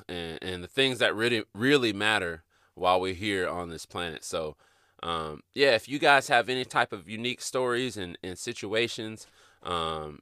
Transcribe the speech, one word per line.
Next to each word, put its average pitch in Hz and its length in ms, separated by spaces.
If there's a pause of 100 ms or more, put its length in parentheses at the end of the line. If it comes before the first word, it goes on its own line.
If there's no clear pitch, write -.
and, 85 340
and 90 220
the 90 40
things 131 300
that 104 160
really, 113 300 (100)
really 120 380
matter 98 500 (320)
while 90 260
we're 95 140
here 95 340
on 85 200
this 80 180
planet. 87 380
So, 78 320 (460)
um, 80 400 (120)
yeah, 135 200
if 110 140
you 139 100
guys 143 300
have 120 200
any 127 160
type 123 280
of 90 160
unique 113 320
stories 123 560
and, 90 260
and 90 140
situations, 110 920 (360)
um, 80 580